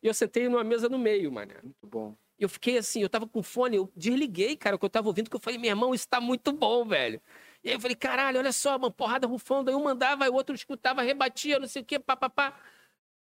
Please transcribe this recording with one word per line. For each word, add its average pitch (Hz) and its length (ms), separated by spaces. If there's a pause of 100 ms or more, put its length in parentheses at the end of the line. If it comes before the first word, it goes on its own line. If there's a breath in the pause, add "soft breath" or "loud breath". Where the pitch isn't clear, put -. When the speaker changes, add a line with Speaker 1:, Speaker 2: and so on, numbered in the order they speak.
Speaker 1:
E 214 40
eu 220 60
sentei 233 360
numa 240 160
mesa 233 240
no 262 100
meio, 202 320
mané. 104 320
Speaker 2:
Muito 123 240
bom. 107 260 (260)
Speaker 1:
E - 40
eu 196 60
fiquei - 280
assim, 220 240
eu 190 80
tava 226 160
com 220 160
fone, 233 360
eu 190 180
desliguei, 233 600
cara, 202 180
o - 40
que - 60
eu 190 40
tava 220 180
ouvindo, 214 220
que - 60
eu - 40
falei, 240 180
"Meu 233 120
irmão, 240 260
isso - 120
tá 254 140
muito 247 300
bom, 240 340
velho." 131 340 (440 loud breath)
E - 60
aí 233 60
eu 240 40
falei, 247 160
"Caralho, 254 440
olha 269 120
só, 277 260
uma 262 140
porrada 254 340
rufando." 254 460
Aí 269 40
um 285 80
mandava, 269 400
aí 262 60
o 247 60
outro 269 180
escutava, 254 480
rebatia, 277 580
não 269 80
sei 269 140
o 220 40
quê, 294 120
pá, 269 180
pá, 254 140
pá. 277 300 (600 loud breath)